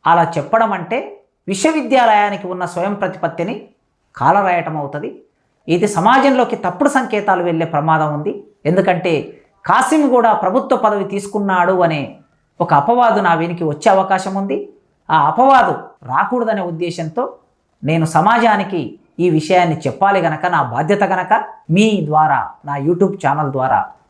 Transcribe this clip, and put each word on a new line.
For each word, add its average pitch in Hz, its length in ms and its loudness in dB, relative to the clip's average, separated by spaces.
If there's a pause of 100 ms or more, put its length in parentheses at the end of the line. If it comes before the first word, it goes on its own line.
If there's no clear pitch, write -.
(100)
అలా 170 140 4 (120)
చెప్పడం 220 420 0
అంటే 170 200 -6 (520)
విశ్వవిద్యాలయానికి 220 1040 0
ఉన్న 180 100 -6 (100)
స్వయం 190 280 -2
ప్రతిపత్తిని 175 540 -6 (640)
కాలరాయటం 170 640 0
అవుతుంది. 147 280 -8 (640)
ఇది 190 220 0
సమాజంలోకి 247 600 2 (100)
తప్పుడు 277 300 0
సంకేతాలు 202 520 0
వెళ్ళే 165 260 -2
ప్రమాదం 156 440 0
ఉంది. 156 140 -6 (380)
ఎందుకంటే 180 440 0 (540)
కాసిం 262 340 4 (120)
కూడా 233 160 4 (120)
ప్రభుత్వ 220 420 0
పదవి 202 300 0
తీసుకున్నాడు 196 600 0 (120)
అనే 156 140 -2 (600)
ఒక 170 100 -2 (100)
అపవాదు 226 460 2
నా 170 60 4 (100)
వెనుక 170 200 -4 (100)
వచ్చే 147 240 0
అవకాశం 190 460 -2
ఉంది. 202 160 -4 (500)
ఆ 160 100 2 (120)
అపవాదు 240 440 4 (380)
రాకూడదనే 214 580 -2
ఉద్దేశంతో 165 540 -6 (640)
నేను 160 180 0 (100)
సమాజానికి 196 640 2 (440)
ఈ - 20 4 (100)
విషయాన్ని 165 480 2
చెప్పాలి 190 420 0
గనక, 156 180 -4 (100)
నా 156 60 2 (140)
బాధ్యత 156 280 0 (100)
గనక, 180 200 -2 (420)
మీ 208 120 4 (220)
ద్వారా, 151 300 2 (300)
నా 143 60 -6 (120)
YouTube 175 360 0
ఛానల్ 143 340 0
ద్వారా 127 240 0 (300)